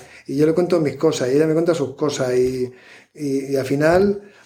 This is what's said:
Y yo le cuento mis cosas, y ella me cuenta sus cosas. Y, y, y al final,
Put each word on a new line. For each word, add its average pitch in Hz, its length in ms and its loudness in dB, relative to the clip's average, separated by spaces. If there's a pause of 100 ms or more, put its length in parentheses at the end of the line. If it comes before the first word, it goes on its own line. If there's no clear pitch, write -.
(280)
Y 139 80 -6
yo 151 100 2
le 160 80 2
cuento 175 280 2
mis 139 160 -2
cosas, 151 320 0
y 135 80 0
ella 160 100 4
me 156 60 0
cuenta 165 200 0
sus 135 220 -4
cosas. 135 400 -2
Y, 127 360 0 (420)
y, 139 400 -4
y - 20 0
al 131 100 -2
final, 170 640 0 (160)